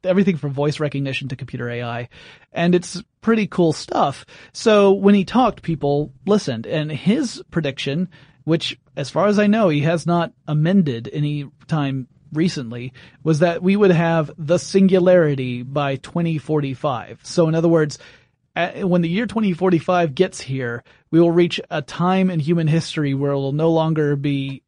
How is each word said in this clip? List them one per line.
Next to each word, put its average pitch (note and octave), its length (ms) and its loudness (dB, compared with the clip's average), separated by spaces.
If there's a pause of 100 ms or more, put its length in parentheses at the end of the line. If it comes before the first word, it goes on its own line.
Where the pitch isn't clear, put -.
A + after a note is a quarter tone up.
everything F#3 320 2
from C#3 160 -6
voice C#3+ 260 -2
recognition C#3 480 -4
to B2+ 80 -8
computer B2 340 -10
A A#2+ 140 -6
I. A#2+ 260 -8 (440)
And F3 240 2
it's - 260 -6 (200)
pretty A3 260 0
cool E3 240 0
stuff. - 520 -4 (280)
So G3+ 400 4
when G3+ 240 4
he F#3+ 80 0
talked, A#3 380 0
people C#3+ 500 -2 (120)
listened. C#3 400 0
And D3+ 280 -4
his A3+ 580 -2
prediction, D3+ 580 -4 (360)
which, - 340 -2 (180)
as C#3+ 140 -8
far F3 160 0
as G#3 140 2
I G#3 80 4
know, G#3+ 200 4
he D3 120 2
has E3 260 0
not E3+ 260 0 (140)
amended D3+ 680 0
any D3 380 -4 (160)
time C3+ 400 -2 (260)
recently, C3 600 -4 (320)
was D3+ 160 2
that E3+ 240 2
we F#3+ 100 4
would G3+ 160 6
have E3 480 2
the E3+ 200 0
singularity F3 1040 4
by C#3 320 -4
twenty E3 420 -4
forty-five. C3+ 840 -4
So E3 240 2
in D#3+ 80 0
other E3 120 2
words, D#3 300 2 (560)
a-, E3+ 300 -4
when F3 180 2
the E3 60 -2
year G#3 180 -2
twenty G#3 280 -2
forty-five F3 600 0
gets - 260 -2
here, B2+ 440 -8 (260)
we D#3+ 80 4
will E3+ 140 6
reach E3+ 360 2
a D#3 140 -6
time F#3 480 0
in E3+ 80 -4
human D#3+ 300 0
history D#3 440 -2
where C#3 200 -2
it C#3 60 0
will C3+ 120 -4
no D#3+ 220 0
longer D#3 420 0
be C#3 540 -4